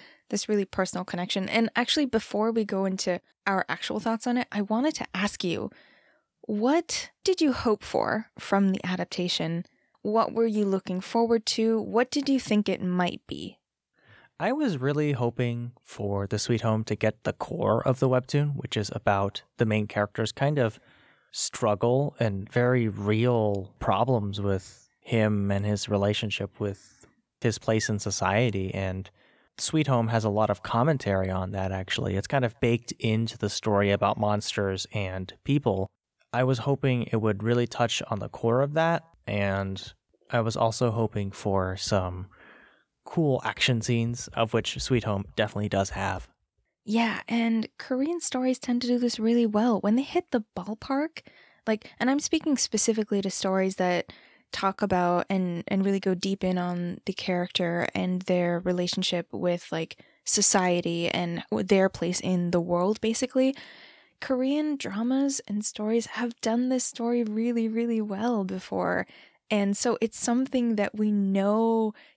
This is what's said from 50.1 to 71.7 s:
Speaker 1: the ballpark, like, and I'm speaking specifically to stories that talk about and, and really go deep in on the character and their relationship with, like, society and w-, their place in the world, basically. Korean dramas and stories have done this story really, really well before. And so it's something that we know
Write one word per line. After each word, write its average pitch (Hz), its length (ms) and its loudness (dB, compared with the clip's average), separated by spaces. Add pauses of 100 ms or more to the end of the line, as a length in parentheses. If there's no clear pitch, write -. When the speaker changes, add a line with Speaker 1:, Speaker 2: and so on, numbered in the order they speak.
Speaker 1:
the 226 140 0 (120)
ballpark, 269 640 -4 (440)
like, 214 320 -2
and 240 100 0
I'm 285 120 2
speaking 311 360 0
specifically 214 640 0
to 190 100 -2
stories 190 460 0
that 180 340 0 (420)
talk - 300 -2
about 180 480 2
and, 180 380 -2
and 190 160 2
really 196 160 2
go 190 120 0
deep 190 300 -2
in 185 160 0
on 175 480 -4
the 190 60 -2
character 175 800 -2
and 185 280 -2
their 175 360 2
relationship 180 760 -2
with, 175 380 -2
like, - 340 -6 (200)
society 175 840 2
and 170 440 -2
w-, 214 100 0
their 190 260 4
place 180 300 -2
in 175 320 0
the 175 100 2
world, 180 400 0
basically. 262 540 2 (640)
Korean 285 560 0
dramas 269 720 0
and 208 180 -4
stories 220 420 0
have 240 340 -4
done 233 280 0
this 254 140 0
story 240 400 0
really, 226 460 0
really 226 320 0
well 214 420 0
before. 185 640 -2 (460)
And 202 240 2
so 240 240 0
it's 226 180 -2
something 240 560 0
that 208 220 -2
we 214 160 2
know 208 800 2 (220)